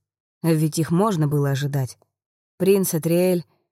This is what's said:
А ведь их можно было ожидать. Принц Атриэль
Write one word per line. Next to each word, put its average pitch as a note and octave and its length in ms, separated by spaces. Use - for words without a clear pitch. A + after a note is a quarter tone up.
А E3 100
ведь D#3 280
их D#3+ 100
можно E3+ 380
было C#3+ 220
ожидать. C#3 500
Принц F#3+ 380
Атриэль E3+ 520